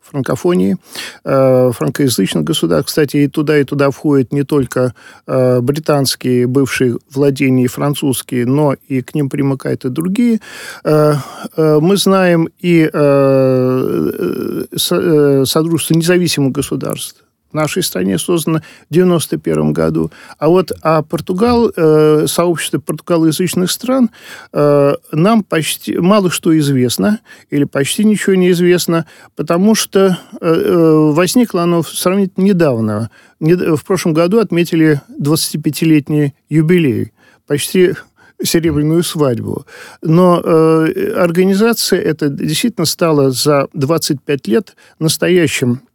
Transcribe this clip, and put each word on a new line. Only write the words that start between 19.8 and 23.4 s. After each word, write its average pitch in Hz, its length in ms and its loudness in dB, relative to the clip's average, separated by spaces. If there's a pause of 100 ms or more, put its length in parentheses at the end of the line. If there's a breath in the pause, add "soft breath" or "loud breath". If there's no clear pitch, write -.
А 147 120 0
вот 185 320 0
о 160 200 0
Португал-, 214 760 0
э, 156 500 4
сообществе 170 540 -2
португалоязычных 165 880 -2